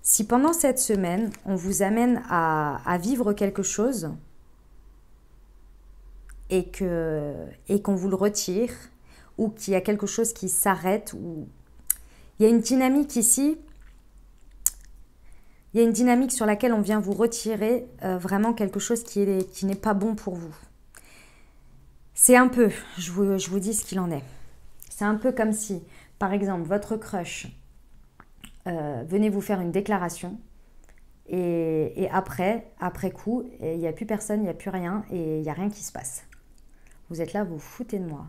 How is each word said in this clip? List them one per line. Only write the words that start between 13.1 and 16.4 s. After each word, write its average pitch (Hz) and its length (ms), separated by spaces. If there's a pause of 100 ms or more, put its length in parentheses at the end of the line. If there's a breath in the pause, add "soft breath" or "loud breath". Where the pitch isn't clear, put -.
ici, 277 420 (2250 soft breath)
il 226 80
y - 20
a - 20
une 233 60
dynamique 247 400
sur - 140